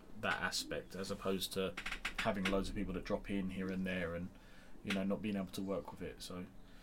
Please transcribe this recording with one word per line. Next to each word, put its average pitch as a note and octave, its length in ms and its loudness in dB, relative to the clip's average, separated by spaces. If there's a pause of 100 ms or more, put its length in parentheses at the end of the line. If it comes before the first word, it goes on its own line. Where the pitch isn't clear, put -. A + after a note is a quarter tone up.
(220)
that F#2+ 200 4
aspect, - 540 -2
as F#2+ 140 -2
opposed G2 440 0
to F#2+ 180 2 (460)
having G2+ 260 4
loads F#2+ 240 4
of - 60 -2
people F#2+ 200 0
that F2 100 0
drop - 260 0
in G2 200 2
here F#2 180 0
and F#2 180 2
there F2+ 280 2
and, F2+ 140 -2 (560)
you G#2 80 0
know, G2 120 4
not G2 180 4
being G2+ 140 2
able F#2+ 160 2
to G2+ 100 -2
work F#2+ 300 0
with - 100 -8
it. - 160 -4
So - 160 -6 (480)